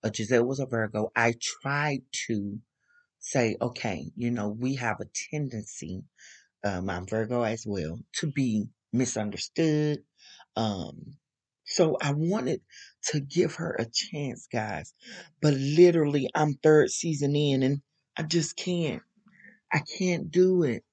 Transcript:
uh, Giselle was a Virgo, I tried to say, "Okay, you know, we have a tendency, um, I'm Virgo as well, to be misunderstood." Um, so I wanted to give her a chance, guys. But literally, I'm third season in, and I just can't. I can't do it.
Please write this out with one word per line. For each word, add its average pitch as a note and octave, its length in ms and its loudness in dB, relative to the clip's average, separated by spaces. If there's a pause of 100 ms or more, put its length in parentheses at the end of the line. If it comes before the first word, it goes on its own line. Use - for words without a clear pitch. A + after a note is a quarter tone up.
uh, A2 100 0
Giselle A#2 320 2
was C3+ 140 -4
a C3+ 60 -2
Virgo, A2 500 -2
I A#2 180 4 (280)
tried C#3+ 420 -2 (240)
to G#2 340 -4 (580)
say, A#2 420 0
"Okay, A#2 540 -6
you A#2+ 160 -2
know, G#2 180 -2
we B2 260 -4
have A#2 260 -4
a G#2 80 -10 (220)
tendency, G#2+ 760 -8 (580)
um, F#2+ 260 -2
I'm F2+ 160 -4
Virgo A2 380 -2
as A2 240 -2
well, E2+ 320 -4 (200)
to D#3 120 -4
be A2+ 380 0 (240)
misunderstood." D3 1120 0 (500)
Um, G#2 600 -4 (480)
so - 360 2
I C#3+ 120 0
wanted E3+ 480 0 (480)
to D3+ 100 0
give C#3+ 360 0
her E3 220 -6
a - 80 0
chance, - 640 -6
guys. G#2 460 -6 (480)
But D3 140 4
literally, D3 760 6
I'm D3+ 220 2
third D3+ 360 8
season D3 440 -2
in, C#3 280 2
and C#3 180 2 (360)
I D#3+ 60 -2
just D#3+ 320 0
can't. E3+ 480 -4 (680)
I D#3 80 2
can't E3+ 520 -2
do F3+ 320 6
it. B2 300 0